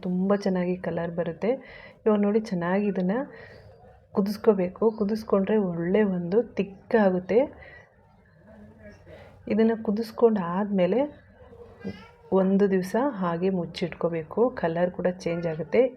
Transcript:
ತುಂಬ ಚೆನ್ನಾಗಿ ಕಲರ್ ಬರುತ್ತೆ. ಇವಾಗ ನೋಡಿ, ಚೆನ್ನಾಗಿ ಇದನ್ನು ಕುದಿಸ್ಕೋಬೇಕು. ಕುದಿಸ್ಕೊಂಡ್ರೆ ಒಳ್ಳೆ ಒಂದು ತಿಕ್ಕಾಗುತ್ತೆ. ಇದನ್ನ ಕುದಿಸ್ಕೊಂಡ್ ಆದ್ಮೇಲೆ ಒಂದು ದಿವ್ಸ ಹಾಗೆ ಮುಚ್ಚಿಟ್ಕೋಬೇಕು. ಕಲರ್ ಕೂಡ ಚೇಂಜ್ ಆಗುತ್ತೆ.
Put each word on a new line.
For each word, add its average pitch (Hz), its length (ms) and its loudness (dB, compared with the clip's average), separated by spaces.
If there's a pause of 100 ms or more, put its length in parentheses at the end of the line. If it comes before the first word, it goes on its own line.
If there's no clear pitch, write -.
ತುಂಬ 185 240 0 (140)
ಚೆನ್ನಾಗಿ 180 300 0 (120)
ಕಲರ್ 170 320 -4
ಬರುತ್ತೆ. 170 320 -4 (500)
ಇವಾಗ 214 240 2
ನೋಡಿ, 208 140 2 (120)
ಚೆನ್ನಾಗಿ 185 420 0
ಇದನ್ನು 185 260 0 (1000)
ಕುದಿಸ್ಕೋಬೇಕು. 196 680 0 (160)
ಕುದಿಸ್ಕೊಂಡ್ರೆ 208 560 0 (140)
ಒಳ್ಳೆ 175 320 0 (160)
ಒಂದು 175 200 -2 (200)
ತಿಕ್ಕಾಗುತ್ತೆ. 196 800 2 (2250)
ಇದನ್ನ 226 200 4 (140)
ಕುದಿಸ್ಕೊಂಡ್ 220 520 2 (180)
ಆದ್ಮೇಲೆ 196 420 2 (1400)
ಒಂದು 190 320 4
ದಿವ್ಸ 185 240 0 (240)
ಹಾಗೆ 175 380 -2
ಮುಚ್ಚಿಟ್ಕೋಬೇಕು. 165 840 -4 (200)
ಕಲರ್ 170 340 0
ಕೂಡ 180 120 -4 (160)
ಚೇಂಜ್ 170 280 -2
ಆಗುತ್ತೆ. 160 300 0 (160)